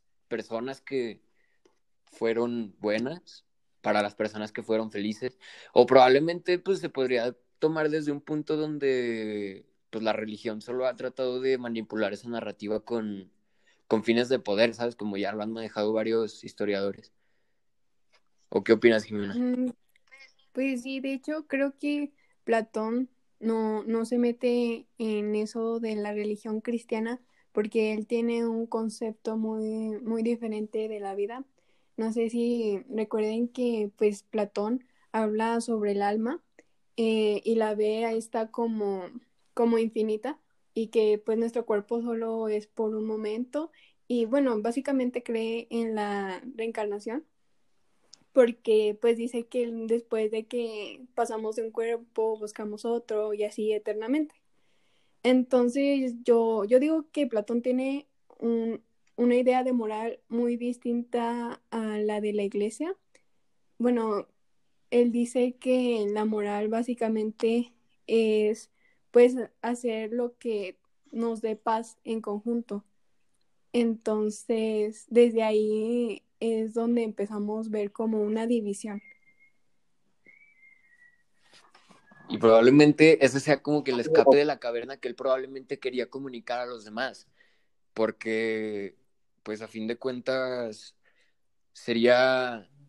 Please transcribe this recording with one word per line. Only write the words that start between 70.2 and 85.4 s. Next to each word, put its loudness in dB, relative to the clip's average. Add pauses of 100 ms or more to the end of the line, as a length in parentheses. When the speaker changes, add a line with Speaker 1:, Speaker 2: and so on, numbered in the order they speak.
Speaker 2:
que -6 (340)
nos -4
dé -2
paz -4
en -4
conjunto. -4 (880)
Entonces, -2
desde 6
ahí 0 (180)
es -2
donde 0
empezamos -4
a -8
ver -4
como -2
una -2
división. -2 (3250)
Speaker 1:
Y -4
probablemente 10
ese 2
sea 2
como 0
que -2
el 0
escape 6
de 6
la -2
caverna -6
que -8
él -8
probablemente -4